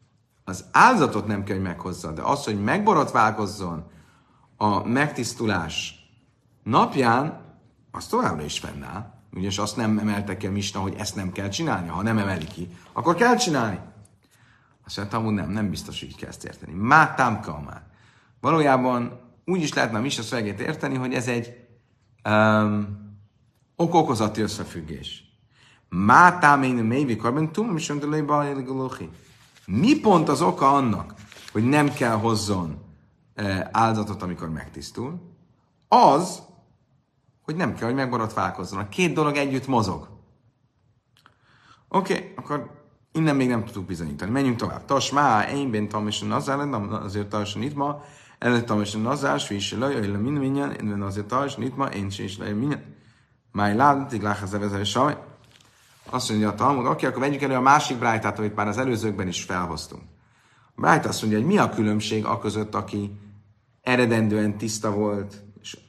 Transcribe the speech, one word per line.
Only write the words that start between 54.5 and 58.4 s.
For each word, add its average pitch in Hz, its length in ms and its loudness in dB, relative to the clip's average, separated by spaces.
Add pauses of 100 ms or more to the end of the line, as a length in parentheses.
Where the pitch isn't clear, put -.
evező 101 300 -4
saj. 131 340 0 (920)
Azt 123 200 -4
mondja 107 200 2
a 101 60 -4
Talmud, 123 300 2
oké, 151 200 0
akkor 123 140 -2
vegyük 139 220 0
elő 135 140 0
a 123 60 2
másik 135 360 4
brájtát, 113 420 0
amit 107 160 -2